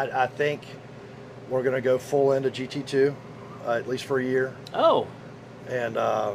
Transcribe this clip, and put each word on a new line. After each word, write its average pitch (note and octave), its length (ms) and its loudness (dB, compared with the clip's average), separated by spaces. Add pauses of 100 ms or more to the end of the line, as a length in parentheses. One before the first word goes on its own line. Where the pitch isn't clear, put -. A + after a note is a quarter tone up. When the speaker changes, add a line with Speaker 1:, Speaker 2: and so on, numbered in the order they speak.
Speaker 1:
I, C3 140 2
I B2+ 40 4
think D3 340 0 (880)
we're B2+ 140 0
gonna C3 180 2
go B2+ 160 6
full C#3 360 4
into C3+ 180 2
G B2+ 160 -6
T C#3+ 140 -6
two, C#3 340 4 (500)
uh, A#2+ 80 0
at A#2 140 -2
least B2 180 -4
for C3+ 140 2
a B2+ 40 0
year. C3 320 0 (180)
Speaker 2:
Oh. A#3 340 4 (640)
Speaker 1:
And, A#2+ 280 -2
uh, A2 380 2